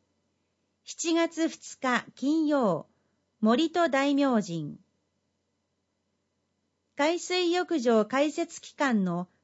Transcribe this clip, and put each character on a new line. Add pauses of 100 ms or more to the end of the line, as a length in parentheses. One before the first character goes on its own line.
(840)
七
月
二
日 (120)
金
曜、 (520)
森
戸
大
明
神。 (2250)
海
水
浴
場
開
設
期
間
の (180)